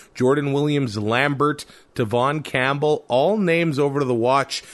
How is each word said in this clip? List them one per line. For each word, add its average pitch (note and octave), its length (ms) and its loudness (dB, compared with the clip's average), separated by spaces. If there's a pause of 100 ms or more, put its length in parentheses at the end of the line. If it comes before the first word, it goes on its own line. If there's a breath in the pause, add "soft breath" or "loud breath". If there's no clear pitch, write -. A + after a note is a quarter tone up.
(140 loud breath)
Jordan C#3 380 2
Williams-Lambert, C#3 1120 0 (300 loud breath)
Devon B2+ 480 0
Campbell, C#3+ 640 -2
all D#3+ 280 2
names E3 440 0
over C#3+ 180 0
to C#3+ 80 0
the B2 80 0
watch B2+ 480 0 (120)